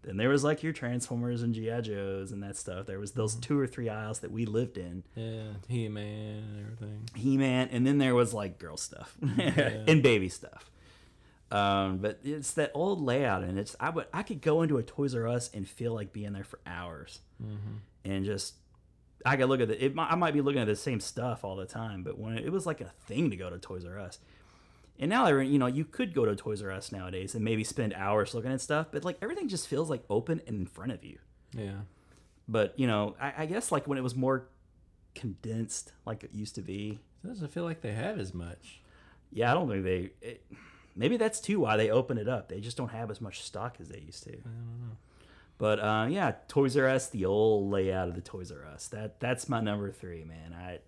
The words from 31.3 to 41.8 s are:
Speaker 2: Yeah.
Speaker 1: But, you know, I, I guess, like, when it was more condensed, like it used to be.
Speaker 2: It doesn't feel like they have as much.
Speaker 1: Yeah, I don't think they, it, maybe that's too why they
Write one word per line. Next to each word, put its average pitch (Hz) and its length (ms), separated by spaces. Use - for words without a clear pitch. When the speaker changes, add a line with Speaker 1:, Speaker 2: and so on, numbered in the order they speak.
Speaker 2:
Yeah. 98 280
Speaker 1:
But, 110 300
you 131 80
know, 104 340
I, 139 180
I 156 80
guess, 196 260
like, 147 160
when 139 100
it 131 40
was 123 140
more 131 320
condensed, 110 800
like 110 180
it - 100
used 104 220
to 101 60
be. 104 360
Speaker 2:
It 185 60
doesn't 190 240
feel 170 120
like 160 160
they 107 120
have 160 260
as 95 160
much. - 460
Speaker 1:
Yeah, 120 180
I 139 40
don't 170 140
think 98 160
they, 92 260
it, 110 240
maybe 165 220
that's 220 240
too 202 200
why 110 160
they 107 140